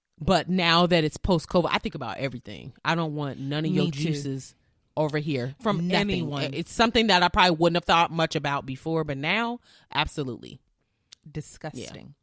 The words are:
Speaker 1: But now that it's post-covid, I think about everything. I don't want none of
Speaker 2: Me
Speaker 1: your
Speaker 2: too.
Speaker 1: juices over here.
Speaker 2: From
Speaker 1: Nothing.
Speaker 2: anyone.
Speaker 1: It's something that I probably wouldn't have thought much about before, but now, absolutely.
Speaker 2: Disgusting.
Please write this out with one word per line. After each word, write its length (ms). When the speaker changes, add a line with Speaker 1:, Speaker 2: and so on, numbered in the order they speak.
Speaker 1:
But 300
now 380
that 180
it's 140
post-covid, 520
I 80
think 180
about 220
everything. 540
I 100
don't 200
want 260
none 260
of 60
Speaker 2:
Me 40
Speaker 1:
your 100
Speaker 2:
too. 140
Speaker 1:
juices 540
over 220
here. 440
Speaker 2:
From 260
Speaker 1:
Nothing. 220
Speaker 2:
anyone. 420
Speaker 1:
It's 200
something 340
that 160
I 60
probably 280
wouldn't 200
have 100
thought 240
much 260
about 300
before, 380
but 120
now, 440
absolutely. 680
Speaker 2:
Disgusting. 920